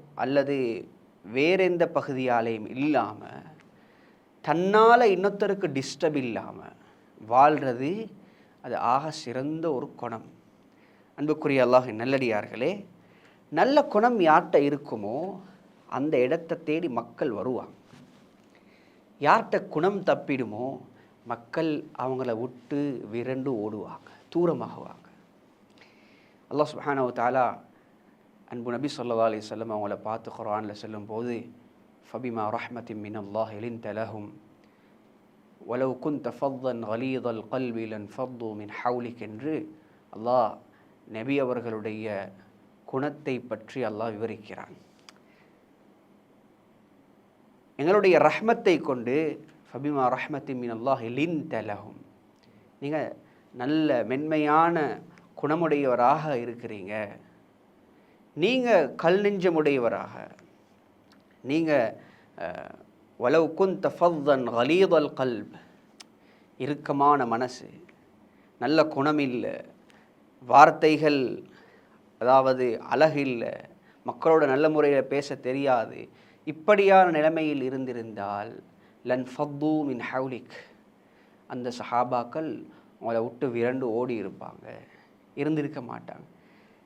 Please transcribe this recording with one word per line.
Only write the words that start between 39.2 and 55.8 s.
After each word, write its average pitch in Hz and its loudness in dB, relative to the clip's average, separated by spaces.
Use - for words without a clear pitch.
அல்லாஹ் 117 2
நபி 120 -4
அவர்களுடைய 110 -4
குணத்தை 135 -6
பற்றி - -8
அல்லாஹ் 110 -4
விவரிக்கிறான். - -10
எங்களுடைய 185 6
ரஹ்மத்தை 190 4
கொண்டு, 135 -2
"ஃபபிமா 131 0
ரஹ்மத்தின் 139 -6
மினல்லாஹி 120 -2
லின்த 135 -4
லஹும்", 104 -10
நீங்க 143 -6
நல்ல 135 2
மென்மையான 151 2
குணமுடையவராக 147 2